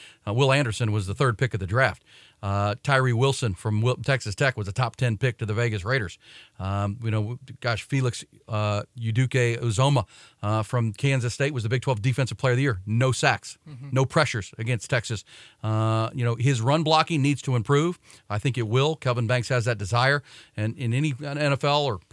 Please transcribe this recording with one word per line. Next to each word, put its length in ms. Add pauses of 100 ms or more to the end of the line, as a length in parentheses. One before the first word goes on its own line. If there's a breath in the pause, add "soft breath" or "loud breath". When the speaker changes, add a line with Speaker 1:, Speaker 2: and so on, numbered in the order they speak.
(280 loud breath)
Speaker 1:
uh, 60
Will 180
Anderson 400
was 160
the 80
third 220
pick 160
of 80
the 60
draft. 360 (380 loud breath)
Uh, 420
Tyree 280
Wilson 420
from 280
Wil-, 160
Texas 360
Tech 220
was 140
a 20
top 240
ten 220
pick 220
to 60
the 80
Vegas 300
Raiders. 340 (400 loud breath)
Um, 460
you 80
know, 260 (220)
gosh, 240
Felix, 400 (240)
uh, 360 (140)
Uduke 640
Uzoma, 460 (360 loud breath)
uh, 220
from 300
Kansas 400
State 200
was 100
the 60
Big 120
twelve 200
Defensive 360
Player 160
of 40
the 60
Year. 220
No 260
sacks, 460 (120)
Speaker 2:
Mm-hmm. 220
Speaker 1:
no 140
pressures 520
against 320
Texas. 360 (360 loud breath)
Uh, 520
you 100
know, 120
his 260
run 200
blocking 400
needs 200
to 160
improve. 420 (300 loud breath)
I 100
think 180
it 120
will. 260
Kelvin 320
Banks 220
has 160
that 120
desire. 460 (320 loud breath)
And 220
in 160
any 280
N 180
F 260
L 200
or 140 (140)